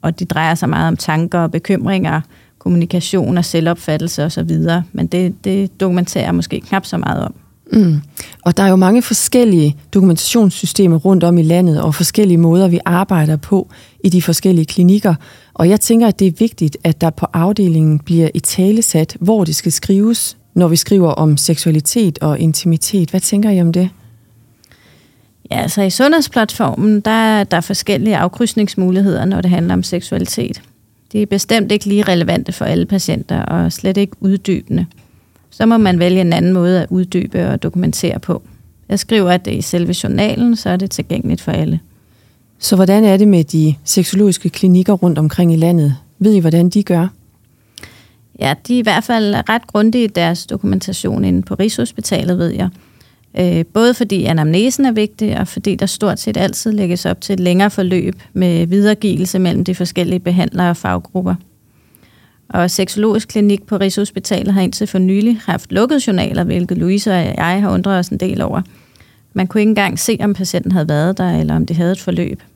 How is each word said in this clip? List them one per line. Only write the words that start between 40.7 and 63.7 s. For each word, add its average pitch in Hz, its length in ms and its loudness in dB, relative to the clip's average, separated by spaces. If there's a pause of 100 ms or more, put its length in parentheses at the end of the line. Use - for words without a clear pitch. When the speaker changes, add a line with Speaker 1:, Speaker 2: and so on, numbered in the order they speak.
Speaker 1:
det 190 160 -4
tilgængeligt - 500 -4
for - 100 -6
alle. 156 280 -2 (800)
Speaker 2:
Så - 160 0
hvordan 190 280 4
er 196 140 6
det 208 100 6
med 180 160 4
de 156 400 0
seksologiske 190 640 0
klinikker 185 440 2
rundt 175 240 0
omkring 165 360 2
i 160 40 2
landet? 160 380 2 (240)
Ved 214 140 4
I, 196 60 4
hvordan 170 300 2
de 202 140 0
gør? 175 240 0 (1300)
Speaker 1:
Ja, 139 140 -2 (140)
de 240 80 0
er 247 40 2
i 226 40 -2
hvert 214 200 0
fald 214 320 0 (140)
ret 226 180 -2
grundige 220 360 2
i 220 40 0
deres 170 380 -2
dokumentation 196 800 -4
inde 185 160 0
på - 140 -6
Rigshospitalet, 196 840 -2
ved 170 120 -2
jeg. 180 200 -4 (720)
Øh, 170 260 2
både 233 280 2
fordi 202 320 -2
anamnesen 170 600 2
er 254 60 2
vigtig, 214 480 -2
og 190 80 -4
fordi - 280 -4
der - 100 -4
stort - 340 -4
set - 180 -6
altid - 340 -2
lægges 180 340 -2
op 180 160 -4
til - 120 -4
et 185 60 -2
længere 180 300 2
forløb 185 520 -2 (120)
med 170 340 0
videregivelse 202 720 0
mellem 180 240 0
de 180 120 -2
forskellige 180 440 -4
behandlere 180 500 0
og 170 80 -2
faggrupper. 180 580 -4 (1120)
Og 175 220 0
Sexologisk 208 560 -2
Klinik 208 360 0
på 208 140 -4